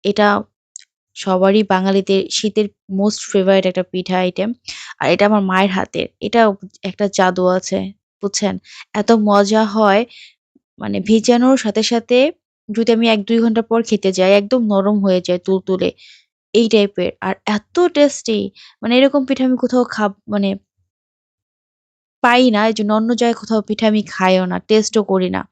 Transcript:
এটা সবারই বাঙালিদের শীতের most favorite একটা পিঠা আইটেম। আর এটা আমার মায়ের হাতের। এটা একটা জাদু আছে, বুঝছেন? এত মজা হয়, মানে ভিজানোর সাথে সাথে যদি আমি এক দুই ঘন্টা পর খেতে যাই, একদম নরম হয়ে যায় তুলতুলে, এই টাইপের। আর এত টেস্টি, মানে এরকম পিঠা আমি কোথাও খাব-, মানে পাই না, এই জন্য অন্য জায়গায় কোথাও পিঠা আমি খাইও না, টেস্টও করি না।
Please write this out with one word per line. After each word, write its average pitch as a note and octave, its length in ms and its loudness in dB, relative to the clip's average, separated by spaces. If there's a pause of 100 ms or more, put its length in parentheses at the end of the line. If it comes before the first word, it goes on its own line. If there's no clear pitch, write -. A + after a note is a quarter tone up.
এটা G#3 400 0 (720)
সবারই G3 480 2
বাঙালিদের F#3+ 640 0
শীতের G#3+ 360 -2 (260)
most G3+ 280 -2 (120)
favorite F#3+ 360 2
একটা F3+ 160 -4
পিঠা F#3 340 -4
আইটেম। F#3 360 -4 (460)
আর C#3 100 0
এটা F3+ 160 2
আমার G#3 160 2
মায়ের F#3+ 300 0
হাতের। - 360 -6 (140)
এটা G#3+ 320 2 (300)
একটা G3 300 -4
জাদু F3+ 340 0
আছে, F#3+ 460 -4 (280)
বুঝছেন? G3 360 -4 (360)
এত G#3+ 180 -2
মজা G#3 520 2
হয়, G#3 420 2 (760)
মানে G2+ 200 -6
ভিজানোর A#3+ 580 2
সাথে A3 260 -2
সাথে B3 480 0 (460)
যদি A#3 140 0
আমি A3+ 180 2
এক G#3+ 140 0
দুই A3+ 180 0
ঘন্টা A3+ 200 0
পর A3+ 220 -2
খেতে G3 280 0
যাই, F#3 200 2
একদম G#3 340 2
নরম G3+ 400 0
হয়ে F#3 160 2
যায় F3+ 180 -2
তুলতুলে, F#3 520 -2 (600)
এই A3+ 160 2
টাইপের। G3+ 420 0 (100)
আর F#3+ 140 -6 (100)
এত G#3+ 340 -4
টেস্টি, C#4+ 720 0 (300)
মানে A#3 160 0
এরকম C#4 280 2
পিঠা C4 200 -2
আমি B3+ 120 0
কোথাও B3 260 0
খাব-, G3+ 440 -4
মানে G3 280 -2 (1700)
পাই B3 300 4
না, G#3 160 2
এই A3 60 0
জন্য G#3+ 200 -2
অন্য A3+ 220 0
জায়গায় A#3 240 -2
কোথাও A3 220 -2
পিঠা G#3+ 260 -2
আমি G#3+ 160 2
খাইও F#3 420 0
না, F3+ 140 -6
টেস্টও G#3+ 440 0
করি F#3 260 -2
না। F#3+ 220 -6